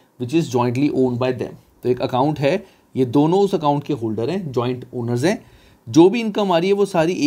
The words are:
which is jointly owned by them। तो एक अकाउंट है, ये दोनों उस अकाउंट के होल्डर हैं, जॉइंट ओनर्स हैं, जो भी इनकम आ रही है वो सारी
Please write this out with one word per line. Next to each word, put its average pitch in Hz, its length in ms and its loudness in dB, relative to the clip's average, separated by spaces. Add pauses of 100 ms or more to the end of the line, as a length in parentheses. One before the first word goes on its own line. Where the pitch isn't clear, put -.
(200)
which 123 140 -4
is 156 200 0
jointly 123 380 0
owned 127 280 0
by 127 100 0 (100)
them। 95 140 -8 (280)
तो 120 60 -2
एक 120 140 0
अकाउंट 131 380 0
है, 151 240 0 (300)
ये 127 100 0
दोनों 151 360 2
उस 196 140 2
अकाउंट 147 300 0
के - 80 -6
होल्डर 113 380 -4
हैं, 180 220 -6
जॉइंट 123 420 -4
ओनर्स 120 300 -2
हैं, 196 160 0 (460)
जो 160 240 8
भी 233 100 0
इनकम 208 320 -2
आ 165 60 2
रही 180 100 0
है 202 60 2
वो 202 120 2
सारी 175 260 0 (140)